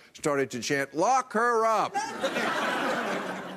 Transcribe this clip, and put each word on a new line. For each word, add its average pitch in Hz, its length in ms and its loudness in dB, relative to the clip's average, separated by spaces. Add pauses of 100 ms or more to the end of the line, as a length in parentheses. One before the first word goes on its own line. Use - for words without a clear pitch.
(140)
started 139 380 0
to 123 80 -6
chant, 139 340 -2
"Lock 247 400 2
her 226 320 4
up." 214 280 2 (1600)